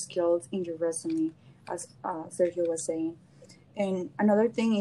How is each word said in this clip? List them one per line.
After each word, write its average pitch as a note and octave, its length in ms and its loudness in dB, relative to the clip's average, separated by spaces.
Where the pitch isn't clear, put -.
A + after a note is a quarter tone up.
skills E3+ 500 0
in F#3+ 140 -4
your E3 120 -8
resume, D#3+ 540 -2
as, - 180 -8
uh, E3 260 -6
Sergio F3 380 2
was E3 160 -2
saying. E3 320 -2
And F#3+ 340 -2
another G#3+ 300 6
thing A3+ 320 2